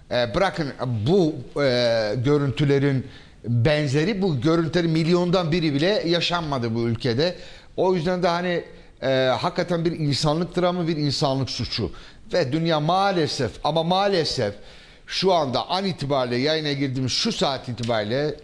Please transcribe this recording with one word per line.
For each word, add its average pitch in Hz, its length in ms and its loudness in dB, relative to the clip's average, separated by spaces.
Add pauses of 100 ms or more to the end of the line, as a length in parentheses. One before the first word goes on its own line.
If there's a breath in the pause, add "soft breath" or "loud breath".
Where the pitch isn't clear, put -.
(120)
E, 117 240 0
bırakın 170 380 0 (120)
bu, 151 500 2 (260)
e, 117 640 2
görüntülerin 139 840 2 (360 loud breath)
benzeri, 151 800 2
bu 160 200 0
görüntülerin 165 480 2
milyondan 175 640 2
biri 160 220 0
bile 160 320 2
yaşanmadı 160 680 0
bu 117 60 0
ülkede. 117 540 0 (420 loud breath)
O 185 180 2
yüzden 180 280 0
de 185 40 4
hani, 175 360 0 (380 loud breath)
e, 127 60 -2 (320)
hakikaten 170 460 -2
bir 170 60 2
insanlık 156 640 0
dramı, 175 300 0
bir 165 100 0
insanlık 135 520 0
suçu. 107 420 -4 (420 loud breath)
Ve 160 180 2
dünya 165 280 0
maalesef, 170 720 0 (120)
ama 160 200 0
maalesef 170 680 0 (540 loud breath)
şu 185 260 2
anda 127 360 0
an 190 160 -2
itibariyle, 135 500 -2
yayına 147 380 0
girdiğimiz 131 380 -2
şu - 200 -2
saat 139 380 -2
itibariyle, 117 720 -2